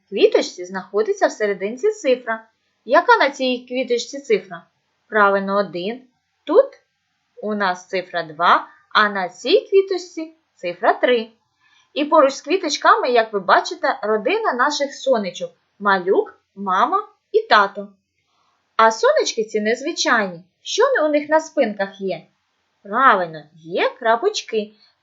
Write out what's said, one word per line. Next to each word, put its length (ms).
квіточці 560
знаходиться 640
всерединці 640
цифра. 540
Яка 320
на 140
цій 380
квіточці 520
цифра? 460
Правильно, 500
один. 440
Тут 220
у 120
нас 340
цифра 340
два, 460
а 160
на 200
цій 420
квіточці 640
цифра 380
три. 360
І 100
поруч 280
з 80
квіточками, 720
як 220
ви 80
бачите, 640
родина 500
наших 420
сонечок. 560
Малюк, 640
мама 540
і 100
тато. 460
А 140
сонечки 540
ці 160
незвичайні. 840
Що 200
у 40
них 200
на 120
спинках 600
є? 220
Правильно, 600
є 440
крапочки. 760